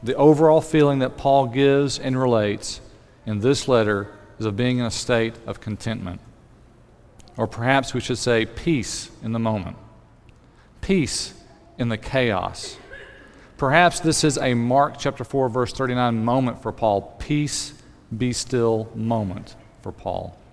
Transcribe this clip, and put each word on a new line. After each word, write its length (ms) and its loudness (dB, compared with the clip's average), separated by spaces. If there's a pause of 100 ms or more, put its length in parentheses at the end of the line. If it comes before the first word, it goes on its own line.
the 120 -2
overall 460 6
feeling 380 2
that 180 -2
Paul 300 4
gives 520 2
and 220 -2
relates 640 0 (420)
in 140 -4
this 280 0
letter 420 2 (300)
is 60 -8
of 120 -2
being 200 0
in 80 -2
a 60 -4
state 420 -2 (140)
of 120 -10
contentment. 640 -8 (1160)
Or 80 0
perhaps 480 0
we 60 -2
should 180 -4
say 260 2
peace 680 -4 (120)
in 100 -6
the 60 -2
moment. 400 -4 (1040)
Peace 500 -2 (460)
in 100 0
the 80 -2
chaos. 800 -2 (800)
Perhaps 440 4
this 220 0
is 140 2
a 160 0
Mark 460 2
chapter 260 -4
four, 240 0
verse 240 -2
thirty-nine 500 0
moment 380 0
for 120 -6
Paul. 460 0
Peace, 540 -4 (420)
be 200 -2
still 600 -2
moment 640 -4 (240)
for 120 -12
Paul. 440 -10 (160)